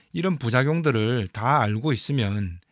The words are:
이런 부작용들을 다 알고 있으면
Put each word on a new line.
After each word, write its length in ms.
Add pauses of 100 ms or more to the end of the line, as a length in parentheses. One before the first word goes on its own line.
(120)
이런 260
부작용들을 920
다 320
알고 320
있으면 680 (120)